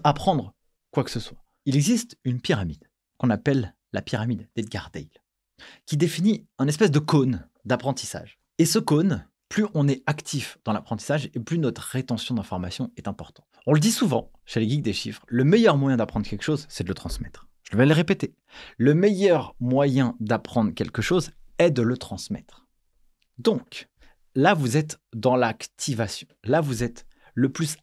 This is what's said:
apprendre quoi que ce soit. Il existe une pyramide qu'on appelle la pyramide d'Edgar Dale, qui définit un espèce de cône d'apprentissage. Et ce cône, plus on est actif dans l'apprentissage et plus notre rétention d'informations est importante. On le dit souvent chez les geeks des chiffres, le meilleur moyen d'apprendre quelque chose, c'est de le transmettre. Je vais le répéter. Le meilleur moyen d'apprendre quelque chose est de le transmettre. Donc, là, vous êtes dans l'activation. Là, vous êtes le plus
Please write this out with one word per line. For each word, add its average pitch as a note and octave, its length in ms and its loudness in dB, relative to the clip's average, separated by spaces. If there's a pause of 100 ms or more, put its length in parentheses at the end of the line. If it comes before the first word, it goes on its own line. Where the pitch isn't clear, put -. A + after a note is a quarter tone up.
apprendre D3 500 0 (380)
quoi C#3 120 0
que - 80 -10
ce B2 80 -6
soit. - 240 -14 (220)
Il C3+ 100 0
existe G#3 480 0
une B2+ 180 -4
pyramide F#2 420 -4 (340)
qu'on B2+ 140 2
appelle A#2 440 -2 (160)
la G#2 120 -6
pyramide A2+ 520 -4
d'Edgar - 380 -8
Dale, D2+ 120 -14 (800)
qui D3+ 100 0
définit F3 480 0 (140)
un C3+ 80 2
espèce D3+ 240 2
de C#3+ 80 4
cône C3+ 480 2 (180)
d'apprentissage. - 760 -4 (200)
Et E3 60 4
ce E3 120 2
cône, D3+ 480 2 (240)
plus G#3+ 240 0
on C#3+ 140 2
est C3+ 200 0
actif D3 580 -6
dans A2 80 -2
l'apprentissage B2 600 -4
et - 60 -8
plus C3+ 180 -4
notre C#3 240 -2
rétention B2+ 540 -6
d'informations F#2+ 640 -6
est - 100 -12
importante. - 400 -12 (180)
On D3+ 80 2
le D#3 60 6
dit G#3+ 140 2
souvent D3+ 380 0 (140)
chez - 140 -4
les A2 80 2
geeks C#3+ 140 0
des A2 100 -2
chiffres, - 360 -8
le B2 180 2
meilleur F#3+ 320 6
moyen C3+ 180 2
d'apprendre G#2+ 320 -2
quelque - 160 -8
chose, D3 240 -2
c'est - 160 -8
de E2+ 60 -4
le F#2+ 40 -2
transmettre. - 540 -10 (240)
Je G2 60 -2
vais B2 80 6
le D3+ 80 6
répéter. E3+ 420 0 (420)
Le C3+ 160 6
meilleur F#3 640 4
moyen C3 600 2
d'apprendre G#2+ 540 0
quelque - 280 -4
chose F3 300 0 (280)
est E3+ 120 6
de B2 100 0
le A#2+ 160 2
transmettre. - 720 -12 (680)
Donc, - 520 -4 (460)
là, D3+ 180 6
vous C#3 240 2
êtes D#3 220 -4 (140)
dans B2 220 2
l'activation. A#2 920 -2 (160)
Là, C#3+ 180 2
vous B2+ 220 -2
êtes A#2 220 -8 (280)
le C3 160 2
plus D3+ 340 -4